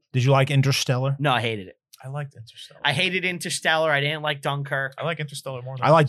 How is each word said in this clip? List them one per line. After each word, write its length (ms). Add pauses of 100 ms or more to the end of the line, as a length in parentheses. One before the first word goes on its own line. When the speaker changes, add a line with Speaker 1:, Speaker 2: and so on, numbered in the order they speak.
(140)
Speaker 1:
Did 100
you 80
like 200
Interstellar? 680
Speaker 2:
No, 120
I 100
hated 260
it. 100 (260)
Speaker 3:
I 60
liked 260
Interstellar. 480
Speaker 2:
I 100
hated 320
Interstellar. 680
I 100
didn't 200
like 200
Dunkirk. 560
Speaker 3:
I 80
like 140
Interstellar 420
more 160
than 80
Speaker 1:
I 60
like 180